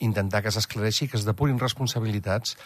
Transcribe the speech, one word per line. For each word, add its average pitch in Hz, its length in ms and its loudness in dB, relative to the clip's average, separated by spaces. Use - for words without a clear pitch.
intentar 101 440 2
que 110 80 0
s'esclareixi, 107 560 0
que 123 80 -2
es 104 80 0
depurin 131 340 2
responsabilitats 113 1080 -2